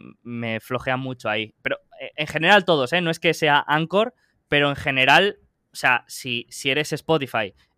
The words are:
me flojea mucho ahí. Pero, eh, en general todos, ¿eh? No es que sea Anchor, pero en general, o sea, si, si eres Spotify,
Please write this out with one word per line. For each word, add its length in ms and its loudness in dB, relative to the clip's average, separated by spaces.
me 380 -8
flojea 360 -4
mucho 320 -8
ahí. 340 -4
Pero, 160 -6
eh, 160 -14
en 100 -4
general 380 4
todos, 280 2
¿eh? 80 0
No 100 0
es 80 -4
que 160 0
sea 320 2
Anchor, 480 0
pero 200 2
en 80 -4
general, 600 4
o 40 -20
sea, 300 0
si, 440 -10
si 200 -6
eres 220 -2
Spotify, 600 -4